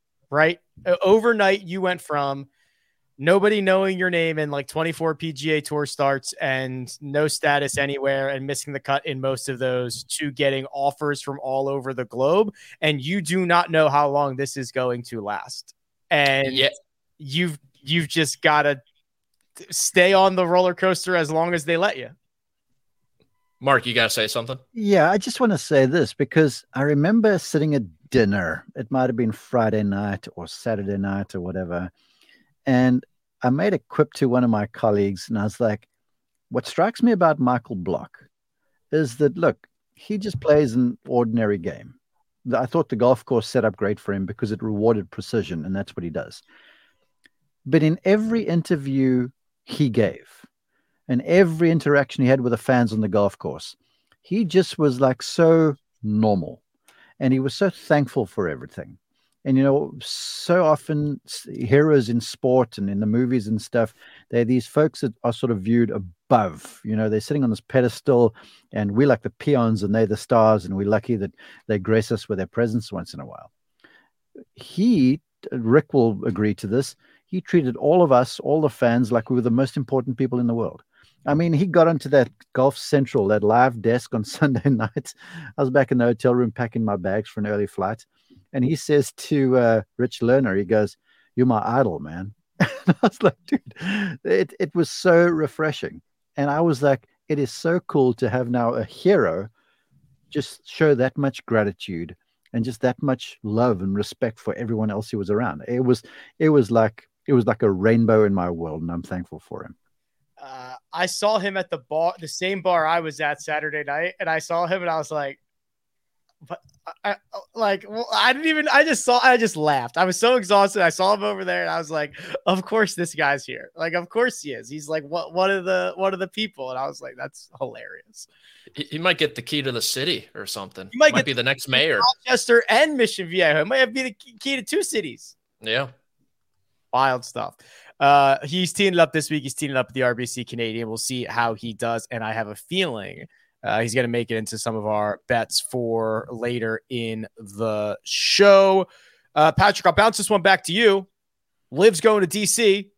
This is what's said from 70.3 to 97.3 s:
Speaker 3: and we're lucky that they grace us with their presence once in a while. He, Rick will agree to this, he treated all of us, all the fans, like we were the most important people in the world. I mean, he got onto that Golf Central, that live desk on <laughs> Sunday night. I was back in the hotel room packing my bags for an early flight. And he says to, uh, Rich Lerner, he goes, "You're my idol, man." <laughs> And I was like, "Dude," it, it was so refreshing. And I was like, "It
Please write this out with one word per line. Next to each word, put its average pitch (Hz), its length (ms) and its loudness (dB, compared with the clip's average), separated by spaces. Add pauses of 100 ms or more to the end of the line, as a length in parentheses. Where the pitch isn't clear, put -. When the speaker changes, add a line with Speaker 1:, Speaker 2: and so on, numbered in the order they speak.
Speaker 3:
and 98 100 -6
we're 101 100 -2
lucky 110 300 0
that 98 160 -6 (360)
they 107 100 0
grace 110 340 0
us - 160 -4
with 104 80 -4
their 92 100 -4
presence 117 460 -4
once 87 220 -10
in 78 60 -14
a 69 40 -14
while. - 260 -18 (1080)
He, 170 640 2 (300)
Rick 127 420 2
will 113 320 2
agree 107 300 0
to - 100 -10
this, 120 280 -2 (300)
he 185 160 -6
treated 135 380 0
all 175 240 4
of 147 100 4
us, - 280 4
all 151 200 0
the 151 80 2
fans, 120 420 2
like 113 200 0
we 127 60 0
were 120 60 2
the 120 80 0
most 127 280 0
important 131 400 -2
people 127 200 -2
in 123 100 0
the 117 60 -2
world. 113 280 -6 (440)
I - 80 0
mean, 165 200 0
he 165 120 2
got 165 220 4
onto 147 220 -2
that 135 200 4 (220)
Golf 131 240 2
Central, 131 520 0
that 107 140 2
live 120 380 4
desk 113 340 -2
on 110 100 -4
<laughs> - 120 -12
Sunday 139 320 0
night. 117 460 -2 (420)
I 147 60 -2
was 131 80 0
back 131 220 2
in 123 60 4
the 120 60 4
hotel 120 300 2
room 123 180 0
packing 117 320 -4
my 104 120 0
bags 98 340 -4
for 107 100 -8
an 104 60 -4
early 104 200 -2
flight. 98 380 -6 (480)
And 131 120 0
he 151 100 0
says 143 380 0
to, 135 460 0
uh, 113 240 4 (140)
Rich 123 240 -4
Lerner, 120 380 2
he 202 60 0
goes, 107 320 0 (400)
"You're 127 100 2
my 110 180 2
idol, 113 360 0
man." 87 340 -12 (100)
<laughs> - 140 -12
And - 420 0
I 247 60 2
was - 160 -4
like, 185 140 2 (100)
"Dude," - 280 -6 (500)
it, 180 340 0
it 175 160 -4
was 170 160 0
so 175 340 4
refreshing. 156 800 -4 (340)
And 143 140 0
I 147 100 0
was 156 220 2
like, 139 240 2 (220)
"It 147 100 -2